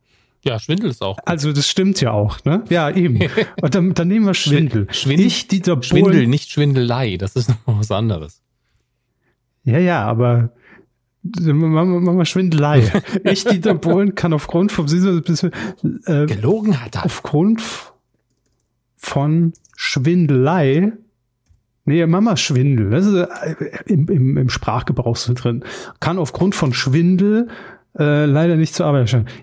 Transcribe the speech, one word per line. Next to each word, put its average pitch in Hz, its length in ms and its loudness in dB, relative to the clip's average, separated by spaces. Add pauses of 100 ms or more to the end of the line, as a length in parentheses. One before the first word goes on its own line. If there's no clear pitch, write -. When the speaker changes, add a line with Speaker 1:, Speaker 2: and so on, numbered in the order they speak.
(440)
Speaker 1:
Ja, 120 140 -2
Schwindel 180 320 -2
ist - 120 -10
auch 98 140 -6
gut. - 120 -18
Speaker 2:
Also 151 240 -2
das 143 160 0
stimmt 190 320 0
ja 120 120 0
auch, 104 320 -2
ne? 180 240 0
Ja, 165 220 0
eben. 165 280 2 (240)
Speaker 1:
<laughs> - 200 -8
Speaker 2:
Und 151 120 0
dann, 185 200 2
dann 170 140 0
nehmen 208 180 2
wir 190 80 0
Schwindel. 143 560 0
Speaker 1:
Schwin-, 139 280 0
Schwind-, - 20 6
Speaker 2:
Ich, - 280 0
Dieter 180 280 0
Bohlen 120 80 -4
Speaker 1:
Schwindel, 165 420 4
nicht 135 240 0
Schwindelei. 127 680 0
Das 95 180 -6
ist 127 140 0
noch 110 300 -2
was 107 120 -2
anderes. 95 500 -4 (1200)
Speaker 2:
Ja, 131 140 2
ja, 175 260 2
aber 117 460 2 (720)
machen 160 680 0
wir, 175 80 0
machen 180 180 2
wir 175 60 2
Schwindelei. 147 680 2 (180)
Speaker 1:
<laughs> 190 160 -6
Speaker 2:
Ich, 196 200 0
Dieter 202 300 2
Bohlen, 180 420 0
kann 170 160 0
aufgrund 170 400 0
vom, 165 140 -2
äh, 170 1400 -2
Speaker 1:
Gelogen 151 580 0
hat - 120 -12
er. - 80 -4
Speaker 2:
aufgrund 196 560 0
f-, - 320 -12 (1040)
von 160 560 0 (240)
Schwindelei, 151 1160 2 (920)
nee, 165 220 2
Mama 190 300 2
Schwindel, 127 540 0
das 165 160 2
ist, 208 80 2
äh, 160 720 -4
im, 165 220 2
im, 139 280 2
im 139 120 0
Sprachgebrauch 120 640 -2
so - 180 -4
drin, 120 320 -4 (360)
kann 175 180 -2
aufgrund 185 380 -2
von 131 180 0
Schwindel, 185 720 2 (500)
äh, 147 280 2
leider 160 320 2
nicht 160 180 0
zur 170 120 -2
Arbeit 143 160 2
erscheinen. 120 260 2 (140)